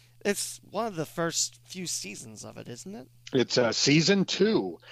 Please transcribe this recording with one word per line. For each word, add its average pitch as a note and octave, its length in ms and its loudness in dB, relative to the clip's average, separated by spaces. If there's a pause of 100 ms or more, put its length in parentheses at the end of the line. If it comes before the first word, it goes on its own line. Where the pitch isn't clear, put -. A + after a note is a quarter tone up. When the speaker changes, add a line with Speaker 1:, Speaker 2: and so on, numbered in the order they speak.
(240)
Speaker 1:
It's - 440 -2
one A3 180 -4
of G3+ 100 -6
the D#3 100 -4
first - 600 -4
few F3+ 200 -8
seasons A#2+ 580 -10
of A2 120 -16
it, A#2 120 -14
isn't B2 240 -12
it? G#3 140 -14 (260)
Speaker 2:
It's, B2 240 2
uh, A#2+ 140 4
season D#3+ 540 4
two. G3+ 340 4
Speaker 1:
Wow. F2+ 200 -2 (140)